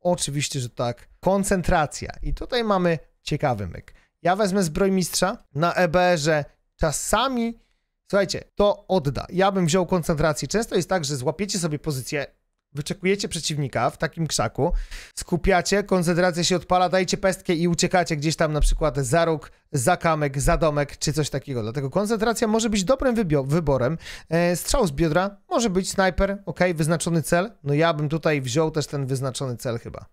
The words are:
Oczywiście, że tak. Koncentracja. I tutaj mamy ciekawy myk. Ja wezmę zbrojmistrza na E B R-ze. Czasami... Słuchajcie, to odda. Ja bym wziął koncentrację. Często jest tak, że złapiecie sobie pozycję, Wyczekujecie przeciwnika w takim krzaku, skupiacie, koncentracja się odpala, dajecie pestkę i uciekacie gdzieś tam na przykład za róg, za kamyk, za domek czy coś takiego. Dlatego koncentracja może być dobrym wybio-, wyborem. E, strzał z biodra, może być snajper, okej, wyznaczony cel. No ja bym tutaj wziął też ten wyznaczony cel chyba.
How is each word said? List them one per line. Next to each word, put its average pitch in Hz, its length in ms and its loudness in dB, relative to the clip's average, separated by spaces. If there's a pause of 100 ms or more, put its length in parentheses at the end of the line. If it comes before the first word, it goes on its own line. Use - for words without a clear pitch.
Oczywiście, 147 600 -2
że 120 80 -6
tak. - 400 -6 (120)
Koncentracja. 190 920 0 (100)
I 143 120 -2
tutaj 240 300 -4
mamy 180 340 2 (240)
ciekawy 123 440 -2
myk. - 280 -14 (280)
Ja 175 140 2
wezmę 202 260 2
zbrojmistrza 190 840 0 (100)
na 160 200 0
E 180 140 2
B 175 120 2
R-ze. 160 440 2 (320)
Czasami... 233 840 -2 (520)
Słuchajcie, 190 340 -2 (100)
to - 340 0
odda. 143 420 -2
Ja 185 220 2
bym 185 140 2
wziął 175 200 2
koncentrację. 156 600 0
Często 226 280 -2
jest 175 120 0
tak, 185 160 0
że 139 120 -4
złapiecie 156 420 -4
sobie 156 200 -2
pozycję, 143 480 -6 (480)
Wyczekujecie 190 540 -2
przeciwnika 143 600 -2
w - 80 -18
takim 165 280 -4
krzaku, 131 460 0 (420)
skupiacie, 185 680 0
koncentracja 175 640 2
się 180 120 2
odpala, 180 320 2
dajecie 185 280 0
pestkę 185 380 0
i 170 140 2
uciekacie 170 480 2
gdzieś 151 200 -2
tam 156 160 0
na 147 80 0
przykład 143 360 2
za 143 280 2
róg, 160 260 -2 (220)
za 151 240 2
kamyk, 151 440 0
za 160 160 2
domek 147 400 0
czy - 160 -2
coś 147 180 0
takiego. 131 320 -6
Dlatego 131 280 -4
koncentracja 220 580 0
może 220 220 2
być 202 140 0
dobrym 262 320 2
wybio-, 151 300 2
wyborem. 143 520 2 (300)
E, 175 280 2
strzał 240 300 0
z 151 60 -2
biodra, 170 440 0 (140)
może 240 200 2
być 185 200 -2
snajper, 196 560 0
okej, 180 280 0
wyznaczony 160 480 0
cel. 180 300 0 (120)
No 143 100 0
ja 160 200 2
bym 151 140 -2
tutaj 151 320 0
wziął 139 300 0
też 156 160 -4
ten 143 200 -6
wyznaczony 123 500 -4
cel 117 220 -6
chyba. - 340 -14